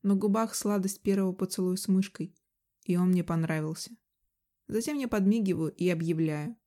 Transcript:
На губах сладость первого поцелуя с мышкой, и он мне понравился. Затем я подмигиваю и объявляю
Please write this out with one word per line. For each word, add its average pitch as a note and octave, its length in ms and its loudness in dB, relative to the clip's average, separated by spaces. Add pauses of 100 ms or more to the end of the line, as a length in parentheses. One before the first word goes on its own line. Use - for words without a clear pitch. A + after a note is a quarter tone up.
На G3+ 120 4
губах G#3+ 400 2
сладость G3+ 480 -2
первого G3 300 2
поцелуя F#3 440 -2
с - 120 -6
мышкой, - 460 0 (500)
и F3 120 0
он F3+ 140 4
мне F3+ 120 2
понравился. D#3+ 680 -4 (760)
Затем A#3 280 -4
я C4 120 -4
подмигиваю G3 680 2
и F3 160 0
объявляю D#3+ 680 -2 (100)